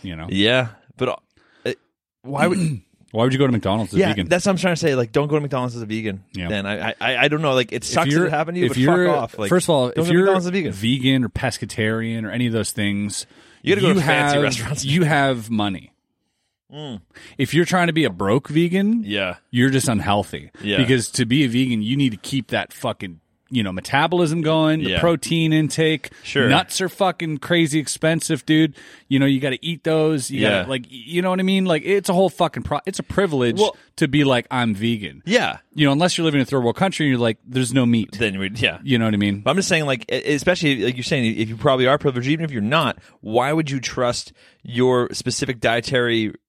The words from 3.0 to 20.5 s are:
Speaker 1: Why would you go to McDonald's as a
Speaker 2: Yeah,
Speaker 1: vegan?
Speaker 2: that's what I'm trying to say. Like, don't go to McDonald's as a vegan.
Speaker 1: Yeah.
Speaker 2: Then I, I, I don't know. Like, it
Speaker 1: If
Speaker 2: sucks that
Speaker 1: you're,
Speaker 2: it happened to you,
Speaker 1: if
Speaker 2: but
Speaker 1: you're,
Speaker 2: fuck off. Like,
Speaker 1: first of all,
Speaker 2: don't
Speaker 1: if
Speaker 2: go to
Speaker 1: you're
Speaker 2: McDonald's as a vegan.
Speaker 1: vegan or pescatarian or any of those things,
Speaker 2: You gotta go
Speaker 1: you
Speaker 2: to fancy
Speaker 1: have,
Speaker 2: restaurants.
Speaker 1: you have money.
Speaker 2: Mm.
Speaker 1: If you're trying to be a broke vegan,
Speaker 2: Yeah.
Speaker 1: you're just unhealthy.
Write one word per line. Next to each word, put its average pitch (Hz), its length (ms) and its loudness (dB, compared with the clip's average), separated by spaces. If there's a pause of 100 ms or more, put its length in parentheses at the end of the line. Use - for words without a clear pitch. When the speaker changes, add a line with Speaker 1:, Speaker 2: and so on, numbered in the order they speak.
Speaker 1:
Why 113 120 0
would 131 80 2
you 131 80 2
go 139 60 4
to 127 60 4
McDonald's 104 420 0
as 95 40 -2
a - 40 6
Speaker 2:
Yeah, 190 80 2
Speaker 1:
vegan? 95 180 -2
Speaker 2:
that's 175 180 2
what 196 60 4
I'm 180 60 2
trying 180 160 0
to 151 60 -2
say. 156 160 2
Like, 117 180 -2
don't 143 140 2
go 147 80 0
to 151 60 0
McDonald's 127 360 -4
as 117 40 -10
a 110 40 -10
vegan. 104 480 -6
Speaker 1:
Yeah. 90 160 -6
Speaker 2:
Then 98 160 -4
I, 101 340 -6
I, 123 180 -2
I 135 120 4
don't 151 120 -2
know. 143 120 0
Like, 123 180 0
it 123 60 -4
Speaker 1:
If 113 80 -8
Speaker 2:
sucks 135 220 0
that 143 40 0
Speaker 1:
you're, 165 140 2
Speaker 2:
it 151 60 -2
happened 156 240 -4
to 180 40 -2
you, 131 60 2
Speaker 1:
if 117 60 2
Speaker 2:
but 110 60 -4
Speaker 1:
you're, 175 300 4
Speaker 2:
fuck 170 100 2
off. 113 220 -6
Like, 104 80 -2
Speaker 1:
first 180 200 2
of - 20 2
all, 139 180 4
Speaker 2:
don't - 40 -6
Speaker 1:
if - 60 -12
Speaker 2:
go 156 100 2
to 175 40 2
Speaker 1:
you're 175 120 6
Speaker 2:
McDonald's 190 240 4
as - 20 -4
a - 20 -4
vegan. 170 220 -2
Speaker 1:
vegan 127 500 2
or 107 60 -2
pescatarian 113 960 -4
or 101 60 -8
any 120 160 0
of 113 60 -2
those 110 180 -2
things, 101 540 -4 (360)
Speaker 2:
You 175 120 0
gotta 196 100 0
go 156 60 4
Speaker 1:
you 190 40 4
Speaker 2:
to 185 80 2
fancy 143 340 2
Speaker 1:
have, 143 80 2
Speaker 2:
restaurants. 123 420 -4
Speaker 1:
you 160 180 2
have 139 460 0
money. 104 440 -4 (800)
Speaker 2:
Mm. 143 280 -12 (360)
Speaker 1:
If 139 160 -2
you're 165 100 4
trying 175 240 2
to 165 60 0
be 160 100 2
a 120 60 2
broke 98 400 0
vegan, 196 560 2
Speaker 2:
Yeah. 98 300 -4 (140)
Speaker 1:
you're 123 200 4
just 131 180 0
unhealthy. 101 640 -2 (100)